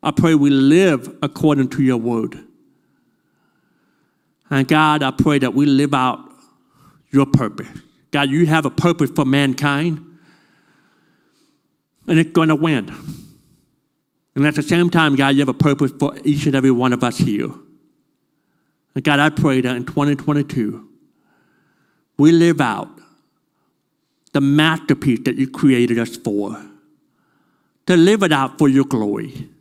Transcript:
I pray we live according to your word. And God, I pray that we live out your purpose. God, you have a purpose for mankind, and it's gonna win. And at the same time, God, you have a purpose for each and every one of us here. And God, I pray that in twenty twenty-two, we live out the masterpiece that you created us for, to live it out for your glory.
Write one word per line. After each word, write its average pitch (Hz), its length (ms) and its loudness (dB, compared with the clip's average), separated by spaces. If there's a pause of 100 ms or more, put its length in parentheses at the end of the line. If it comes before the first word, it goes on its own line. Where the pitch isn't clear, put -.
I - 100 -2
pray 165 220 2
we 143 160 4
live 139 720 2
according 139 480 -2
to - 120 -4
your 131 140 2
word. 113 420 -6 (2000)
And 135 180 -2
God, 151 340 2
I 135 80 -2
pray 143 280 0
that 131 160 -2
we 143 120 2
live 139 280 2
out 127 260 -2 (920)
your 139 160 2
purpose. 131 420 -2 (420)
God, 143 180 -2
you 160 180 2
have 156 200 0
a - 40 -2
purpose 165 400 -2
for 170 140 -2
mankind, 143 800 -2 (2000)
and 160 120 2
it's 160 140 0
gonna 160 220 2
win. 147 400 -2 (1400)
And 139 100 2
at 151 100 -2
the 151 60 -4
same 170 280 2
time, 160 260 2
God, 139 180 2
you 139 60 2
have 139 80 0
a 127 60 -4
purpose 139 440 0
for 139 260 -4
each 147 220 -2
and 139 80 -2
every 135 160 2
one 123 220 2
of 120 100 -2
us 123 140 -4
here. - 340 -2 (1400)
And 139 80 -6
God, 143 180 2
I 151 100 2
pray 143 300 0
that 123 140 -2
in 123 120 -8
twenty 147 300 -2
twenty-two, 143 720 -4 (1300)
we 147 120 6
live 165 300 4
out 107 300 -4 (1400)
the 143 80 0
masterpiece 143 840 0
that 131 120 -2
you 135 120 -4
created 120 500 2
us 117 180 -6
for, 101 440 -6 (1300)
to 185 100 2
live 196 260 4
it 170 100 2
out 135 260 -2
for 151 100 4
your 135 160 4
glory. 110 640 -6 (120)